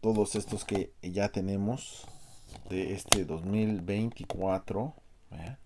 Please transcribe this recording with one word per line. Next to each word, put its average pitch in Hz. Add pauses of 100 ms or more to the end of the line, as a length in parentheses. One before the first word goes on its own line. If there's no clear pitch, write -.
todos 107
estos 104
que -
ya 101
tenemos 98 (640)
de 92
este 98
dos 80
mil 104
veinticuatro. 98 (380)
Vean. 82